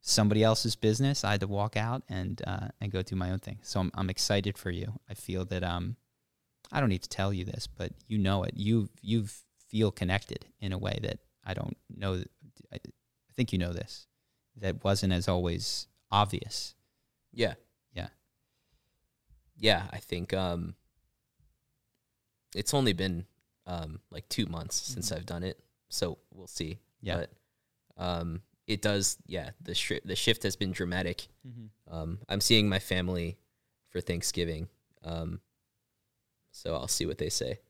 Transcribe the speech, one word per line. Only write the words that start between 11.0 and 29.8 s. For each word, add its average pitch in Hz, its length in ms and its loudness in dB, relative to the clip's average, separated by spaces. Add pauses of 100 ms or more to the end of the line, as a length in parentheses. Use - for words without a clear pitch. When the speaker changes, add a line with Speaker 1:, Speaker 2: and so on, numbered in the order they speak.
Speaker 1:
that - 160 -4 (260)
I 95 80 -6
don't - 240 -6 (180)
know. 95 300 -2 (480)
I, - 40 -10
I - 600 -18
think 123 160 2
you 95 60 4
know 87 160 0
this, - 320 -8 (500)
that - 260 -4
wasn't 98 300 4
as 90 160 2
always 90 580 0 (240)
obvious. - 640 0 (580)
Speaker 2:
Yeah. 113 220 0 (2000)
Yeah, 98 260 6
I - 80 -8
think, 90 360 -4
um, 87 400 0 (1800)
it's - 200 -2
only 131 180 6
been, 90 320 0 (420)
um, 82 340 -6 (100)
like, - 180 -14
two - 180 0
months 82 300 -6
since 113 320 -4
Speaker 1:
Mm-hmm. - 80 -4
Speaker 2:
I've 85 100 -8
done 87 160 -6
it, 92 160 -6 (300)
so - 300 -2 (120)
we'll 90 160 -20
see. 82 320 -6 (220)
Speaker 1:
Yeah. 87 160 -2
Speaker 2:
But, 85 140 -4 (680)
um, 87 460 -4 (240)
it 104 160 0
does, 101 340 2 (100)
yeah, - 240 -6 (120)
the 85 120 -6
shi-, - 300 0